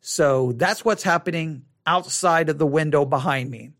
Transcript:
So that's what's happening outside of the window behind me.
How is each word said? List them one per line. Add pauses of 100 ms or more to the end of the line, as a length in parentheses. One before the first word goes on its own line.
So
that's
what's
happening (220)
outside
of
the
window
behind
me.